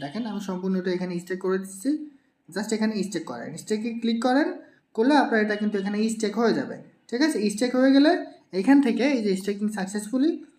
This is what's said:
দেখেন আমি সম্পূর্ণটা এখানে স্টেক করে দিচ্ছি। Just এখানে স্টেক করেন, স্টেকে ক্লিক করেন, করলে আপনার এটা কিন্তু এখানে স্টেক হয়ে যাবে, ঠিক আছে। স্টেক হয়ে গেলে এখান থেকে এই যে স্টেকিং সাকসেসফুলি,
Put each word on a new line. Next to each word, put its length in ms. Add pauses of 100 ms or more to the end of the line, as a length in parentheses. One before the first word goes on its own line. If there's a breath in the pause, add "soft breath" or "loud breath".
দেখেন 260
আমি 140
সম্পূর্ণটা 500
এখানে 300
স্টেক 180
করে 200
দিচ্ছি। 320 (640 loud breath)
Just 200
এখানে 280
স্টেক 220
করেন, 320
স্টেকে 340 (100)
ক্লিক 220
করেন, 260 (460 loud breath)
করলে 200
আপনার 300
এটা 120
কিন্তু 220
এখানে 180 (120)
স্টেক 300
হয়ে 160
যাবে, 220 (320)
ঠিক 140
আছে। 280
স্টেক 260
হয়ে 160
গেলে 180 (420 loud breath)
এখান 280
থেকে 240
এই 180
যে 140
স্টেকিং 320
সাকসেসফুলি, 760 (140)